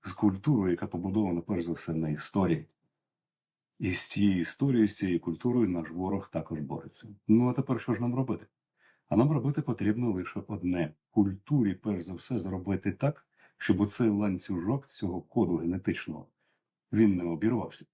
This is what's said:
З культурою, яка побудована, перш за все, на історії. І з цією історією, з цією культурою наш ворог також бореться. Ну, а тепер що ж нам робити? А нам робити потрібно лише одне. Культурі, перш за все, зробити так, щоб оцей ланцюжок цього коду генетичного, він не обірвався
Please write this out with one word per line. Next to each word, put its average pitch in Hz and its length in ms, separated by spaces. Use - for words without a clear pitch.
З 101 120
культурою, 101 580
яка 92 160
побудована, 92 540
перш 90 220
за 85 100
все, 80 200
на 80 160
історії. 82 560
І 95 120
з - 160
цією 101 320
історією, 117 480
з - 100
цією 90 220
культурою 110 500
наш 82 220
ворог 95 380
також 80 300
бореться. 71 480
Ну, 120 220
а 120 40
тепер 123 280
що 123 120
ж 107 80
нам 120 140
робити? 127 300
А - 60
нам 135 160
робити 143 300
потрібно 110 500
лише 92 360
одне. 90 460
Культурі, 101 680
перш 98 280
за 92 100
все, 107 260
зробити 92 520
так, - 360
щоб 98 240
оцей 110 280
ланцюжок 101 760
цього 90 340
коду 87 340
генетичного, 87 720
він 107 240
не 87 80
обірвався 90 720